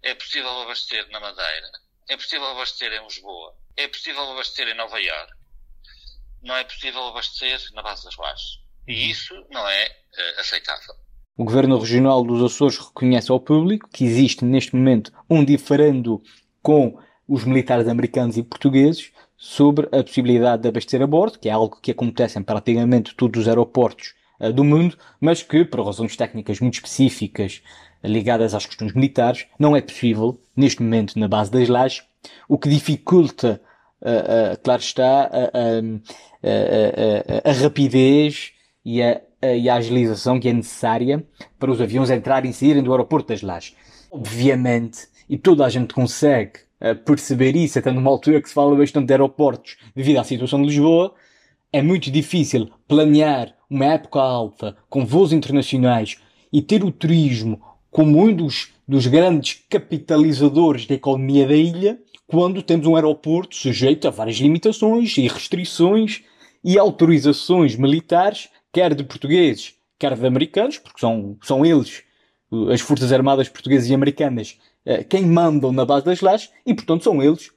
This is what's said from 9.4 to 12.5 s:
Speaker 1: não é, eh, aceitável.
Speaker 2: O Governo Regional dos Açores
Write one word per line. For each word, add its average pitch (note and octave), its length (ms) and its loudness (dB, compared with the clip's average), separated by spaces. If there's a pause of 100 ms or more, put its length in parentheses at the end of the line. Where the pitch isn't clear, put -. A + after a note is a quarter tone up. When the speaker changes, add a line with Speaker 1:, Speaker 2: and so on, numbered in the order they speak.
Speaker 1:
não A#2+ 160 -10
é, G2 200 -4
eh, - 540 -14
aceitável. - 540 -10 (420)
Speaker 2:
O A#2+ 80 -6
Governo C3 340 2
Regional B2 440 2
dos A#2+ 220 0
Açores C3 340 0